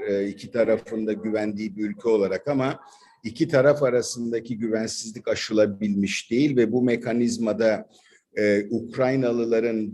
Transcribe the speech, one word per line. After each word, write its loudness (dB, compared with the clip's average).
e, 0
iki -10
tarafın 0
da -2
güvendiği -4
bir -4
ülke -4
olarak 2
ama -2
iki -2
taraf 4
arasındaki -2
güvensizlik -4
aşılabilmiş 0
değil 2
ve 4
bu 2
mekanizmada, 0
e, 2
Ukraynalıların 0